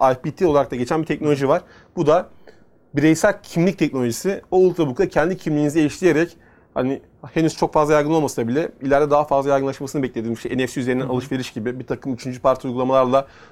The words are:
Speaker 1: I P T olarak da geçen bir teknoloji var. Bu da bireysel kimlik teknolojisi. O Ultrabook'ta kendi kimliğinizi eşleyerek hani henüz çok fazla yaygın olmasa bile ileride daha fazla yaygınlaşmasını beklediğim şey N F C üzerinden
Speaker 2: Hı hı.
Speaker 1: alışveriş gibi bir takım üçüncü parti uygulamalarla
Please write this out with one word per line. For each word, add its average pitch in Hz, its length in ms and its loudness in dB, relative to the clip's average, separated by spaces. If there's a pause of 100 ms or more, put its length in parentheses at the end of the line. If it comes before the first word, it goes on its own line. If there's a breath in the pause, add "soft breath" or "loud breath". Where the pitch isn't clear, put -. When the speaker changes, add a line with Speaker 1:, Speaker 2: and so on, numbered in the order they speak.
(120)
Speaker 1:
I 127 120 0
P 156 80 -4
T 185 160 0
olarak 143 240 2
da 135 40 -6
geçen 127 260 -2
bir 151 40 -4
teknoloji 147 440 0
var. 170 120 2 (340 soft breath)
Bu 165 120 0
da 165 220 4 (640 soft breath)
bireysel 160 480 2
kimlik 175 360 -2
teknolojisi. 123 600 -2 (100)
O 185 60 2
Ultrabook'ta 175 520 2
kendi 175 280 0
kimliğinizi 151 440 0
eşleyerek 160 560 0 (360 soft breath)
hani 135 280 -4 (320)
henüz 160 240 0
çok - 160 -2
fazla 151 200 2
yaygın 147 180 2
olmasa 139 360 -2
bile 120 220 -2 (120)
ileride 139 300 2
daha 147 120 4
fazla 139 260 0
yaygınlaşmasını 135 540 -2
beklediğim 117 340 -4
şey - 200 -6
N 127 100 0
F - 60 -10
C 139 80 -4
üzerinden 127 240 -2
Speaker 2:
Hı 123 40 -8
hı. 127 40 -2
Speaker 1:
alışveriş 127 380 -4
gibi 123 280 -6
bir 127 80 -12
takım 135 260 -6
üçüncü 123 280 -10
parti 131 260 0
uygulamalarla 127 600 2 (240 loud breath)